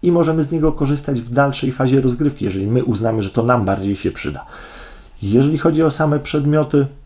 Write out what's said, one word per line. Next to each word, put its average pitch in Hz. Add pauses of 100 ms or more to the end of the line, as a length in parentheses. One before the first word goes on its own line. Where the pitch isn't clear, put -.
i 175
możemy 165
z 139
niego 156
korzystać 139
w 117
dalszej 135
fazie 127
rozgrywki, 131
jeżeli 98
my 120
uznamy, 110
że 98
to 113
nam 120
bardziej 98
się 92
przyda. - (760)
Jeżeli 131
chodzi 160
o 156
same 147
przedmioty 147 (200)